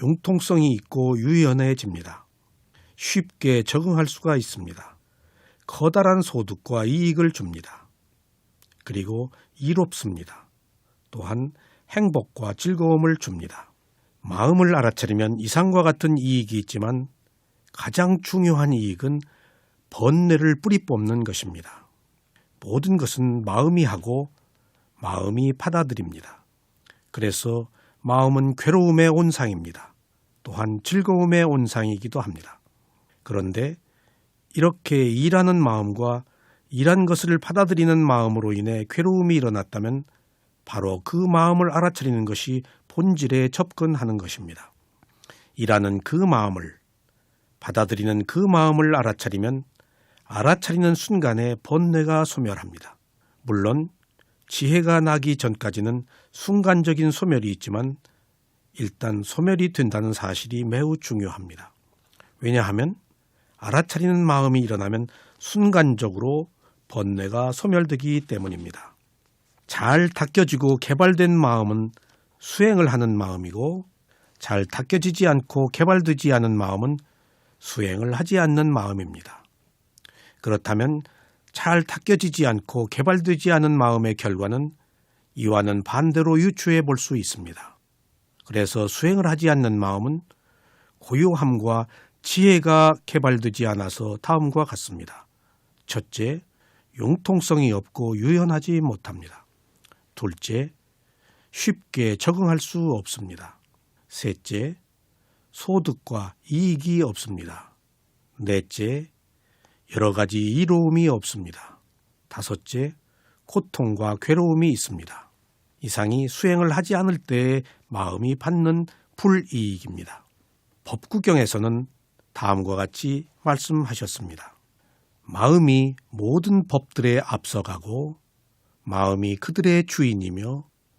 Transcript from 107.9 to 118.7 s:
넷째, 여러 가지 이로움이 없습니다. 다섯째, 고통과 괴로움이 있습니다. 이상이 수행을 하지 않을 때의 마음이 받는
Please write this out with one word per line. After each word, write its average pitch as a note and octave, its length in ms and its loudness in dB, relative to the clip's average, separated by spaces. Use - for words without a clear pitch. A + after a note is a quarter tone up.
넷째, G#2+ 680 -4
여러 G#2 180 0
가지 G#2 260 -2
이로움이 E3 680 2
없습니다. G2+ 720 -8
다섯째, C#3 640 -8
고통과 G#2+ 760 -4
괴로움이 E3 500 2
있습니다. - 600 -8
이상이 A#2 480 -2
수행을 F3 420 0
하지 E3+ 240 -2
않을 F#3 240 0
때의 C3 460 -2
마음이 G2+ 480 -4
받는 E3 500 0